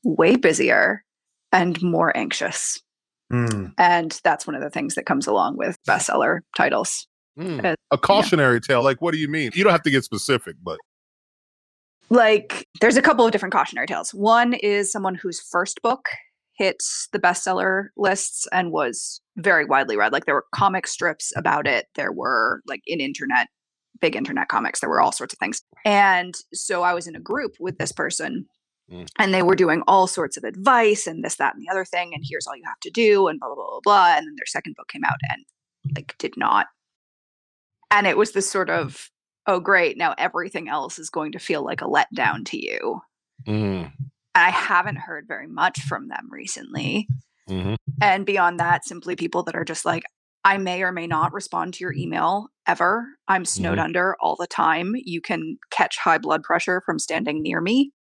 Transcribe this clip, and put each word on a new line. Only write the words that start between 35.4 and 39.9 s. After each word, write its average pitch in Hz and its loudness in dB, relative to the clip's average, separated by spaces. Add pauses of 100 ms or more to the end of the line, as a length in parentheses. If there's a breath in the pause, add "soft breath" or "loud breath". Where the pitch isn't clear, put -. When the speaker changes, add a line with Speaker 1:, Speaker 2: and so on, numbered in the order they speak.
Speaker 1:
like, - -12
did - -8
not. - 2 (1200)
And 202 4
it 170 2
was 220 2
this 196 -2
sort 185 -2
of, 165 -4 (380)
"Oh, 185 2
great. 175 2